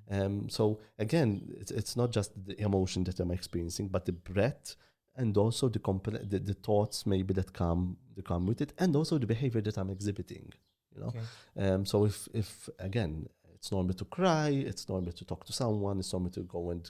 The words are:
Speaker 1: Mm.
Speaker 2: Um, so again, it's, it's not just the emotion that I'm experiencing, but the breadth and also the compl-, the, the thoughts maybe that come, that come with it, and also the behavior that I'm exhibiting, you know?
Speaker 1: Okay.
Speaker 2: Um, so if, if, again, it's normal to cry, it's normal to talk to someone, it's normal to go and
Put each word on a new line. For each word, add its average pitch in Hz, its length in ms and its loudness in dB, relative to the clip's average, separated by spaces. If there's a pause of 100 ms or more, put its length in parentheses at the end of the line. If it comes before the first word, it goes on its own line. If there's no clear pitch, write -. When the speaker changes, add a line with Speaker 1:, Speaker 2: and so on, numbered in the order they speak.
(120)
Speaker 1:
Mm. 98 140 2
Speaker 2:
Um, 104 240 -2
so 107 300 2 (180)
again, 110 600 2
it's, - 120 -12
it's - 260 -4
not 120 140 2
just 104 200 0 (140)
the 98 160 -10
emotion 95 420 2
that 92 160 -4
I'm 90 120 0
experiencing, 87 580 -4
but 92 160 -2
the 92 80 -2
breadth 98 640 -2 (420)
and 113 200 2
also 113 320 4
the 107 100 -2
compl-, 104 480 -2
the, 95 120 0
the 95 140 -2
thoughts 104 520 2
maybe 95 280 2
that 95 200 0
come, 90 440 2 (180)
that 92 100 -14
come 87 220 0
with 117 140 2
it, 147 180 -4
and 180 160 4
also 156 240 2
the 110 80 0
behavior 117 340 2
that 104 160 -2
I'm 95 140 -2
exhibiting, 98 600 -6 (440)
you - 60 -12
know? - 60 -6
Speaker 1:
Okay. 113 600 -4
Speaker 2:
Um, 95 160 4
so 104 200 4
if, - 280 0
if, - 360 -4 (100)
again, 92 480 -2 (260)
it's - 180 -10
normal 92 240 2
to 98 100 -8
cry, 160 440 2
it's 135 400 -2
normal 90 220 -2
to - 140 -12
talk - 200 -8
to - 80 -12
someone, 101 460 0
it's 90 140 -4
normal 90 180 0
to 95 100 -8
go 87 300 -4
and 87 180 -6